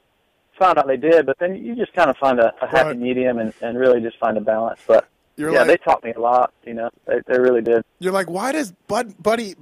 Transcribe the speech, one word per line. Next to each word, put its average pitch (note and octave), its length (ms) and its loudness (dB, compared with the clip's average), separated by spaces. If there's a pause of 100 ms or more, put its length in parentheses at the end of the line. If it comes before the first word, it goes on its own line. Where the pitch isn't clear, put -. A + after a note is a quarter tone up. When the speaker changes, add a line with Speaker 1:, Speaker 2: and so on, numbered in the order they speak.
(580)
Speaker 1:
found F3 200 4
out C#3 80 2
they C3+ 100 0
did, D#3 300 4
but C#3 120 -2
then F#3 160 -4
you A#3 220 -10
just A3 180 -6
kinda D#3 260 2
find B2+ 200 2
a, A2+ 120 4 (100)
a A#2+ 40 -4
happy C3+ 220 0
Speaker 2:
Right. B2+ 100 -6
Speaker 1:
medium B2 400 -2
and, A2 240 -6
and A#2 160 -6
really B2 220 4
just A2+ 180 -8
find A2 180 -2
a G#2+ 40 -4
balance. A2 460 -4
But A2+ 200 4 (300)
Speaker 2:
You're D3+ 160 -6
Speaker 1:
yeah, C#3+ 80 2
Speaker 2:
like - 80 2
Speaker 1:
they F3 80 4
taught - 260 0
me A#2 120 -8
a - 60 -16
lot, B2 320 0 (120)
you A#2+ 100 -14
know, A#2 140 -8 (180)
they, B2 200 -2
they B2+ 120 0
really B2+ 220 2
did. A#2 240 0 (140)
Speaker 2:
You're F#3 160 -4
like, F#3+ 160 -2
"Why G#3 220 -6
does C#4 200 -6
Bud, G#3 500 -8
Buddy, G#3+ 400 -2